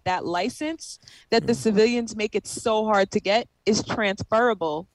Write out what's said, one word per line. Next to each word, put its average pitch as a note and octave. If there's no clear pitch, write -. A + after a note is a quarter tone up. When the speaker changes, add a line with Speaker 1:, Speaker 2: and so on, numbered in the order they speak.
Speaker 1:
that F#3
license B3
that A3+
the A#3+
Speaker 2:
Yeah. A#3
Speaker 1:
civilians A3+
make G#3+
it G3
so A3
hard G3+
to G#3+
get G#3+
is G#3+
transferable G3+